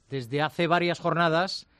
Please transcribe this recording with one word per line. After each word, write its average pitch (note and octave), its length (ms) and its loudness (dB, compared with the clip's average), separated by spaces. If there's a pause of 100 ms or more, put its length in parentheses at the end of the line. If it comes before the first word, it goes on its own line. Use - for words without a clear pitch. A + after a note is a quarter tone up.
desde C3+ 340 -4
hace D#3 260 -2
varias E3+ 320 2
jornadas E3+ 680 0 (140)